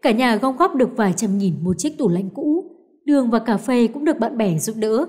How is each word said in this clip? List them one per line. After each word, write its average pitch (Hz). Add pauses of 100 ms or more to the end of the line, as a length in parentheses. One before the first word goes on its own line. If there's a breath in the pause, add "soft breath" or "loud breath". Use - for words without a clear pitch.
Cả 269
nhà 233
gom 262
góp 359
được 247
vài 196
trăm 196
nghìn 170
mua 180
chiếc 302
tủ 247
lạnh 185
cũ. 302 (420)
Đường 277
và 233
cà 226
phê 240
cũng 285
được 311
bạn 294
bè 190
giúp 214
đỡ. 220